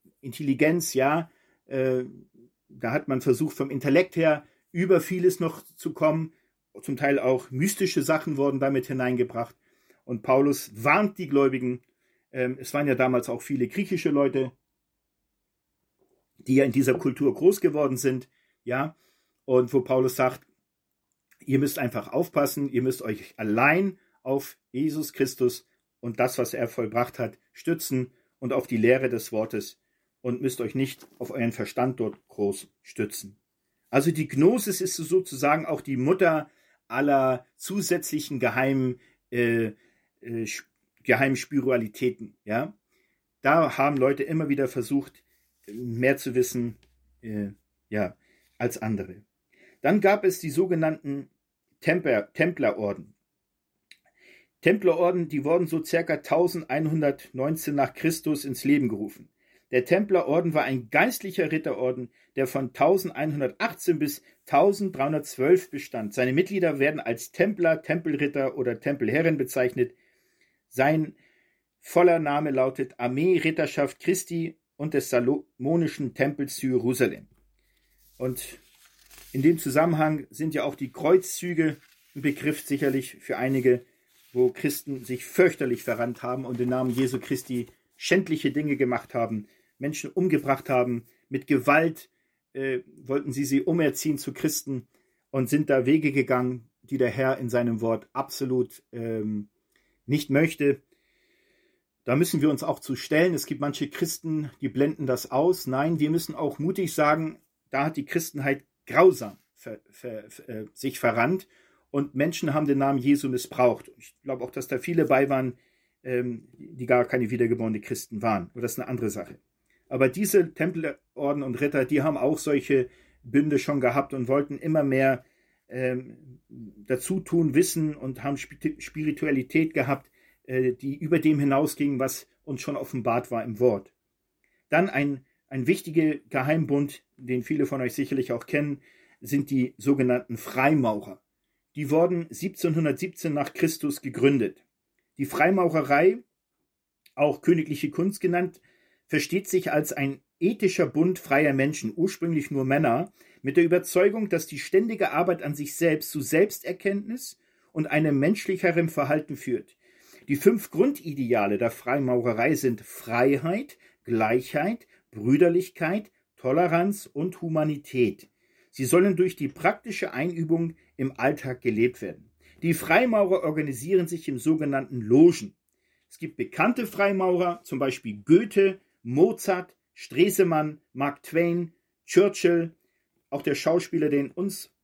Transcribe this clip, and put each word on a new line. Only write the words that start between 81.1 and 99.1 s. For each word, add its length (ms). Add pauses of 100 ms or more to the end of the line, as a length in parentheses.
ein 80
Begriff 380
sicherlich 600
für 160
einige, 480 (480)
wo 180
Christen 540
sich 200
fürchterlich 580
verrannt 400
haben 220
und 160
im 80
Namen 220
Jesu 280
Christi 480 (300)
schändliche 560
Dinge 240
gemacht 380
haben, 340 (300)
Menschen 320
umgebracht 580
haben, 360 (240)
mit 180
Gewalt, 640 (440)
äh, 260 (160)
wollten 360
sie 120
sie 180
umerziehen 560
zu 140
Christen 560 (420)
und 180
sind 200
da 180
Wege 260
gegangen, 580 (120)
die 160
der 120
Herr 280
in 120
seinem 300
Wort 320
absolut, 720 (100)
ähm, 560 (580)